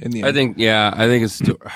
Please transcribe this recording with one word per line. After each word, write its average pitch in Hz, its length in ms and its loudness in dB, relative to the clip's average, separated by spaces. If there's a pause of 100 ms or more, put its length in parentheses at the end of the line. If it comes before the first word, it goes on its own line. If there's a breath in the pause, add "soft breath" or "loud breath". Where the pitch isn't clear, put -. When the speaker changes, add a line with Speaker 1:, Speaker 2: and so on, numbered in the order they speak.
Speaker 1:
in 120 120 -8
the 113 80 -6
end? 131 80 0
Speaker 2:
I 143 40 0
think, 135 260 0
yeah, 107 360 2
I 113 120 2
think 120 180 4
it's - 140 -6
too, - 200 -2 (180 loud breath)